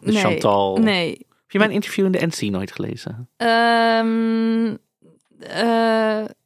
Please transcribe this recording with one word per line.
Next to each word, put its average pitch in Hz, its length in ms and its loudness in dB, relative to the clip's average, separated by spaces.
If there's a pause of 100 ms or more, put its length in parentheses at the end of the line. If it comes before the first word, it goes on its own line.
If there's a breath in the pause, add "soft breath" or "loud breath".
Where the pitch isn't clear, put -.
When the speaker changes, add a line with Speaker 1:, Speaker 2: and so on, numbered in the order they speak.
Speaker 1:
de 214 100 -2
Speaker 2:
nee, 214 100 2
Speaker 1:
Chantal. 196 540 2
Speaker 2:
nee. 196 340 2
Speaker 1:
Heb - 400 -16
je 202 80 -2
mijn 214 120 4
interview 196 340 -2
in 190 80 2
de 180 140 0
N 165 40 -2
C - 100 -8 (100)
nooit 98 220 -4
gelezen? 113 640 -10
Speaker 2:
Ehm, 226 1400 0 (640)
eh, 220 840 0 (220)